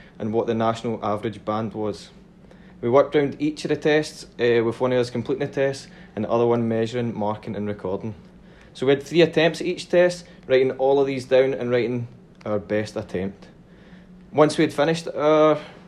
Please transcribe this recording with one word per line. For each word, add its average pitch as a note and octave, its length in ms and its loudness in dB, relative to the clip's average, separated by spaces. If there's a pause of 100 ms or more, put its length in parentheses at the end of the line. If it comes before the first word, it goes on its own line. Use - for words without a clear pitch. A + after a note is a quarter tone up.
(180)
and A2 140 -6
what A2+ 160 0
the A#2 60 0
national A2+ 500 -2
average G#2 400 -6
band G#2+ 300 -4
was. G#2+ 360 -8 (680)
We A#2+ 120 -2
worked C#3 240 4
round C#3+ 240 0
each D3+ 260 -4
of D3 60 -4
the D3+ 60 0
tests, D3+ 500 0 (120)
uh, A#2 240 4
with A2+ 180 -2
one B2+ 120 0
of B2+ 60 2
us A#2+ 100 0
completing C3 380 -4
the C#3 60 -10
test C3+ 360 -2 (260)
and G#2+ 120 -4
the - 40 -6
other A#2 160 2
one A#2 220 2
measuring, A2+ 500 -2
marking G#2+ 380 -6
and G#2 100 -6
recording. G2+ 480 -6 (600)
So - 100 -6
we C3+ 80 4
had C#3 100 0
three E3 200 2
attempts D#3+ 400 2
at - 40 -4
each F3+ 220 -6
test, F3 380 2 (200)
writing C3 260 4
all C3+ 280 2
of C#3 60 2
these C3 180 -4
down C3+ 300 4
and B2 160 -4
writing A#2+ 360 -2 (380)
our G#2+ 140 -2
best G#2+ 360 -4
attempt. G2 540 -6 (840)
Once D3+ 280 4
we E3 60 6
had C#3+ 100 -2
finished E3 340 0
our, D#3 440 4 (360)